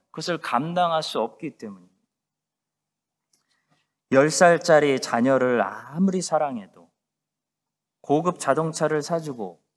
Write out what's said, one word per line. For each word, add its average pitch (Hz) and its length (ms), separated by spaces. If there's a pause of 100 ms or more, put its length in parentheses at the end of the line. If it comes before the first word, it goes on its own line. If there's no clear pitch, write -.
(100)
그것을 160 280
감당할 165 640
수 - 180
없기 117 380
때문입니다. 98 340 (2250)
열 139 180
살짜리 151 680
자녀를 127 600
아무리 156 640
사랑해도 120 640 (1120)
고급 170 380
자동차를 156 640
사주고 135 580 (160)